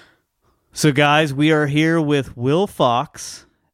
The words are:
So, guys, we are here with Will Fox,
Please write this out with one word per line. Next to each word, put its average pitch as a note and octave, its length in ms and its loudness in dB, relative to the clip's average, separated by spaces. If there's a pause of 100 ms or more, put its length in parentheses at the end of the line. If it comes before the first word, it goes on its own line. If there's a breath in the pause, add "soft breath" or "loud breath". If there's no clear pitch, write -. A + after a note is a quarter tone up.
(720 loud breath)
So, D3+ 220 0
guys, D3 400 2
we D3+ 180 0
are D3+ 160 2
here D#3+ 320 0
with D3 380 -2
Will D3 300 -2
Fox, - 800 -2 (280)